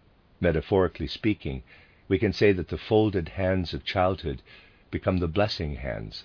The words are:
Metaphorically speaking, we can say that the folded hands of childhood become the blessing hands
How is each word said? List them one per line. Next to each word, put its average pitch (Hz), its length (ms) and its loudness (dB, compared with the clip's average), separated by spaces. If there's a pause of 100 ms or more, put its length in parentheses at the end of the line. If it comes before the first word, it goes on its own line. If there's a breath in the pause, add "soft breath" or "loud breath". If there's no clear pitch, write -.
(400)
Metaphorically 85 640 2
speaking, 73 560 -4 (460 soft breath)
we 95 100 4
can 98 140 2
say 104 200 6
that 90 160 -2
the - 80 -6
folded 104 540 2
hands 92 420 -2
of 80 120 -8
childhood 90 580 -2 (480 loud breath)
become 92 280 0
the 87 100 0
blessing 80 480 -2
hands 55 480 -8